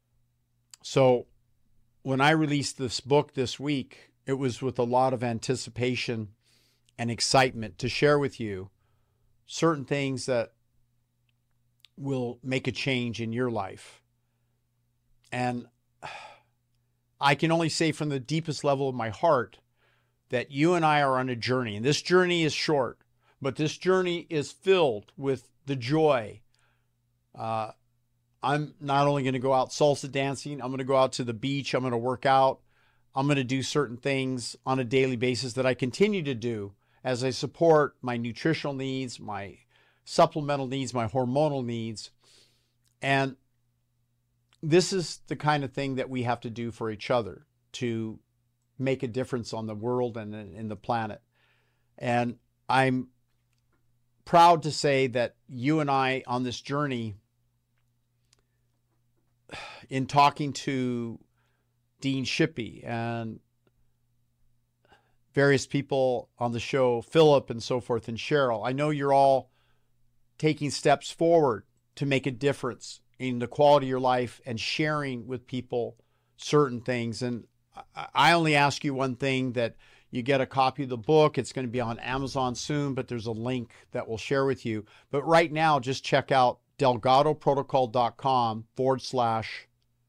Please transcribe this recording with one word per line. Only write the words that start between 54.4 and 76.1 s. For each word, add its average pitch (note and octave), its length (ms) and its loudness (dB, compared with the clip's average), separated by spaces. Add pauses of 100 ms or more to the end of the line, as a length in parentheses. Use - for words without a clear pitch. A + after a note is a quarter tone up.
to D3+ 80 -2
say C3+ 360 2
that A#2+ 280 -2 (120)
you C#3 320 0
and D3 100 0
I C3+ 380 0
on B2+ 160 -2
this A#2+ 180 -6
journey, B2+ 540 -4 (2750)
in C3+ 160 -2
talking C#3+ 480 2
to B2 680 -4 (800)
Dean C3+ 240 -2
Shippey - 600 -4
and A#2 540 -6 (1900)
various C#3 320 4
people C3 720 -2
on A#2+ 140 -2
the A#2 80 -4
show, B2 420 0
Philip D3+ 480 4
and A#2 140 -8
so B2+ 160 -2
forth, A#2 280 -4
and A#2 100 -8
Cheryl, A#2+ 500 0
I B2+ 60 -2
know D3 160 -2
you're C#3 240 0
all C3+ 380 4 (840)
taking D3+ 320 0
steps - 420 0
forward D#3+ 520 4 (320)
to D3 100 -6
make C#3 220 0
a C3+ 40 -4
difference B2+ 720 -4 (160)
in B2+ 220 -4
the A#2+ 80 -4
quality C#3+ 400 4
of - 20 -4
your C3 100 0
life B2+ 460 0
and A#2 140 -8
sharing C#3+ 680 -4
with B2 200 -10
people A#2+ 500 -6 (400)